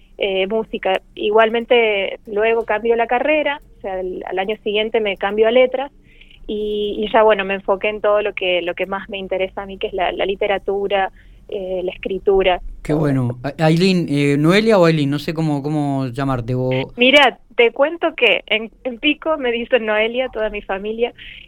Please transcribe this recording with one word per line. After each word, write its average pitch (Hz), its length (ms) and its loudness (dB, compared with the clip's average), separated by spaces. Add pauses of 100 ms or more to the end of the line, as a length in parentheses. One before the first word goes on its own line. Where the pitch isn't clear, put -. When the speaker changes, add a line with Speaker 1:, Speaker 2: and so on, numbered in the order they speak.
(200)
Speaker 1:
eh, 190 260 -2
música. 214 560 -4 (140)
Igualmente 226 1120 2
luego 226 380 0
cambio 226 300 0
la 233 120 0
carrera, 294 540 0 (180)
o - 20 -20
sea, 190 180 -6
el, 185 280 -8
al 180 100 -6
año 196 260 -2
siguiente 214 360 0
me 202 180 -2
cambio 214 300 2
a 226 40 2
letras, 254 400 2 (540)
y, 208 540 -4
y 208 120 -4
ya, 226 120 6
bueno, 208 220 4
me 196 100 -4
enfoqué 196 340 -2
en 208 120 -6
todo 208 200 2
lo 208 120 -4
que, 180 280 -2
lo 175 140 -4
que 180 100 -4
más 190 240 -8
me 202 80 -10
interesa 190 460 -6
a - 20 -14
mí, 196 140 -14
que 220 80 -4
es 208 60 -10
la, 185 180 -2
la 180 160 -4
literatura, 196 840 -2 (360)
eh, 185 360 -6
la 185 80 -4
escritura. 190 680 0 (240)
Speaker 2:
Qué 156 100 -2
Speaker 1:
Todo 151 60 2
Speaker 2:
bueno. 131 440 0
Speaker 1:
eso. 139 200 -8
Speaker 2:
A-, - 20 6
Ailín, 170 440 4
eh, 143 280 2
¿Noelia 202 400 4
o 175 80 6
Ailín? 151 240 2
No 143 80 0
sé 165 160 -6
cómo, 151 300 -2
cómo 143 440 -2
llamarte, 127 480 -4
vos. 127 320 -2 (100)
Speaker 1:
Mira, 262 420 6 (160)
te 233 160 4
cuento 320 440 0
que 202 320 2
en, 214 240 -4 (120)
en 247 160 -6
Pico 302 380 -2
me 247 140 -2
dicen 233 340 0
Noelia, 226 440 -2
toda 220 200 -4
mi 208 140 -8
familia, 214 500 -6 (340)